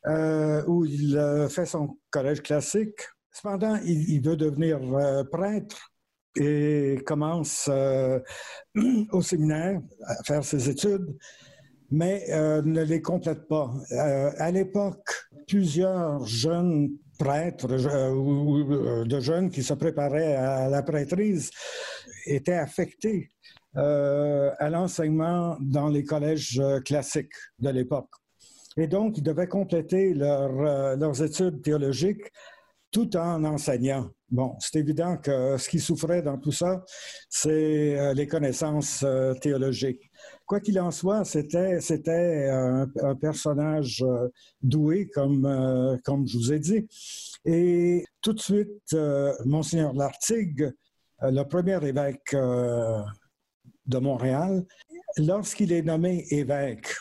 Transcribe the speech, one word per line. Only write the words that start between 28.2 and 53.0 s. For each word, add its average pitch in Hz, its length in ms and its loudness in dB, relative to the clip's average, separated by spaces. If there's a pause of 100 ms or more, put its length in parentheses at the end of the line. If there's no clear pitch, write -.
Et 160 80 0
donc, 196 320 0
ils 147 60 -4
devaient 160 240 0
compléter 185 680 0
leur, 143 460 2
euh, 139 360 0
leurs 143 280 0
études 156 400 -2
théologiques 151 580 0 (680)
tout 220 260 0
en 165 260 0
enseignant. 135 680 0 (180)
Bon, 127 300 0
c'est - 180 -4
évident 156 400 0
que 135 400 0
ce 127 100 -6
qui 165 120 0
souffrait 165 420 0
dans 143 160 -2
tout 147 140 -4
ça, 185 340 -2 (440)
c'est, 151 680 2
euh, 143 160 2
les 143 140 0
connaissances, 147 760 -2
euh, 131 300 2
théologiques. 131 800 -2 (340)
Quoi 202 140 0
qu'il 202 200 0
en 175 120 0
soit, 208 340 0
c'était, 170 560 0
c'était 160 720 0
un, 131 360 2 (140)
un 139 140 2
personnage, 151 880 -2
euh, 123 240 0 (340)
doué, 156 460 2
comme, 139 400 2
euh, 131 580 2
comme 139 220 0
je 107 100 -2
vous 120 160 2
ai 156 60 0
dit. 208 280 0 (560)
Et 175 600 4 (160)
tout 220 120 0
de 220 60 -4
suite, 208 300 0 (240)
euh, 143 400 2 (120)
Monseigneur 151 480 2
Lartigue, 143 800 0 (520)
euh, 131 80 4
le 139 120 2
premier 175 400 0
évêque, 139 520 -2
euh, 120 680 0 (840)